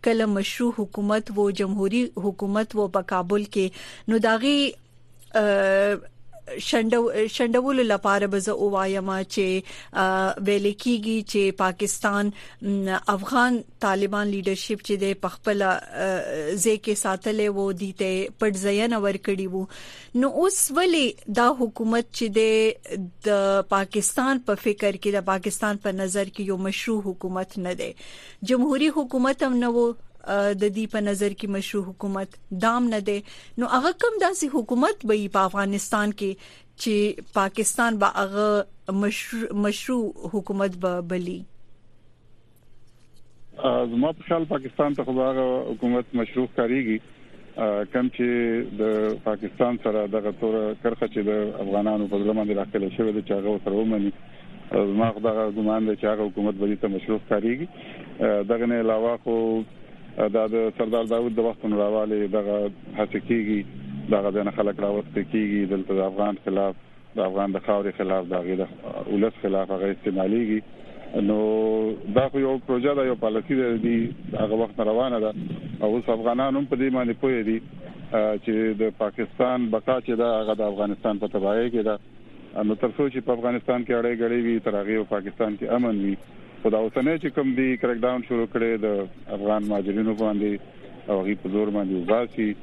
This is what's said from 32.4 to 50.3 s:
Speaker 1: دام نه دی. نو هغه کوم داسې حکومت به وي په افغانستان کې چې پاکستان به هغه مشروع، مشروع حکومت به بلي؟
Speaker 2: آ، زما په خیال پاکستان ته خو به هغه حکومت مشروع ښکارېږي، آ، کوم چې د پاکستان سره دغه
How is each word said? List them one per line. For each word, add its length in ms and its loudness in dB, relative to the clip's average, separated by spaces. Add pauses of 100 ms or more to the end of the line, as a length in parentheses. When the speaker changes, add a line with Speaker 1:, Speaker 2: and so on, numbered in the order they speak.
Speaker 1:
دام 340 2
نه 160 2
دی. 220 -2 (360)
نو 80 0
هغه 260 4
کوم 280 2
داسې 340 2
حکومت 520 2
به 80 4
وي 140 0
په 100 2
افغانستان 720 0
کې 240 -4 (440)
چې 420 2 (100)
پاکستان 640 2
به 80 4
هغه 600 2 (220)
مشروع، 640 -2
مشروع 600 0 (160)
حکومت 480 -2
به 240 -2
بلي؟ 420 -4 (2250)
Speaker 2:
آ، 280 2
زما 280 2
په 160 -10
خیال 160 2
پاکستان 500 0
ته 100 -2
خو 80 -4
به 100 2
هغه 480 0
حکومت 340 0 (100)
مشروع 320 0
ښکارېږي، 520 0 (580)
آ، 260 0 (100)
کوم 160 2
چې 180 0 (520)
د 360 2 (100)
پاکستان 600 0
سره 220 2
دغه 340 -2